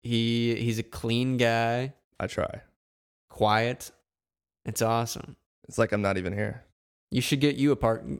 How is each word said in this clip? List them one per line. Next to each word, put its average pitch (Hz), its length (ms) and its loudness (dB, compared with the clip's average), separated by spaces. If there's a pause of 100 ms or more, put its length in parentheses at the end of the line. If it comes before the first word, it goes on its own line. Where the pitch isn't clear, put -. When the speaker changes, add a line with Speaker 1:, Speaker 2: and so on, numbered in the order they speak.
Speaker 1:
he, 117 520 2
he's 117 240 0
a 113 40 -6
clean 123 540 -2
guy. 117 560 2 (260)
Speaker 2:
I 92 80 -2
try. - 340 -4 (680)
Speaker 1:
Quiet. 110 640 0 (720)
It's - 160 -4
awesome. 117 560 -2 (320)
Speaker 2:
It's - 80 -6
like 110 160 2
I'm 104 80 0
not 98 160 2
even 95 160 -4
here. 104 320 -6 (460)
Speaker 1:
You 123 100 2
should 139 180 0
get 143 160 2
you 139 160 2
a 127 40 4
park. 113 280 0 (160)